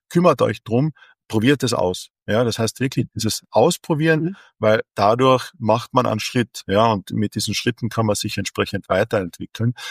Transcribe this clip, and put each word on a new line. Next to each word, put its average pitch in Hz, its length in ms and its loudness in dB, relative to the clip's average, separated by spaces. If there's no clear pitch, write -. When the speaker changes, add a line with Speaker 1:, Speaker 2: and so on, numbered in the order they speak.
Speaker 1:
kümmert 170 340 4
euch 113 200 -2
drum, 131 280 0
probiert 123 360 2
es 120 100 -2
aus. - 360 -4
Ja, 107 180 0
das 113 160 -2
heißt 113 200 -4
wirklich 131 360 -4
dieses 110 340 -4
Ausprobieren, 160 760 2
Speaker 2:
Mhm. 190 120 -4
Speaker 1:
weil 110 220 2
dadurch 123 640 4
macht 110 360 0
man 127 120 4
einen 107 140 -2
Schritt, - 480 -4
ja, 101 240 4
und 95 200 -4
mit 110 240 -2
diesen 107 200 -4
Schritten 120 340 -4
kann 113 160 -2
man 104 100 0
sich - 220 -6
entsprechend 98 520 -6
weiterentwickeln 104 840 -2